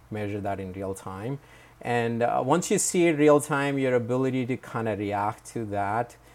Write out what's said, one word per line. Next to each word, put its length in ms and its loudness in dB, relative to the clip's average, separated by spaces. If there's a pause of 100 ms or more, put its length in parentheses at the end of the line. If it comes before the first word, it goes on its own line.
measure 320 -6
that 180 -4
in 140 -8
real 220 -6
time. 420 -8 (420)
And, 440 0
uh, 200 2
once 280 2
you 80 4
see 260 2
it 140 4
real 200 8
time, 380 0
your 160 2
ability 540 0
to 100 -2
kinda 400 -4
react 560 -2
to 120 -6
that, 500 -2 (200)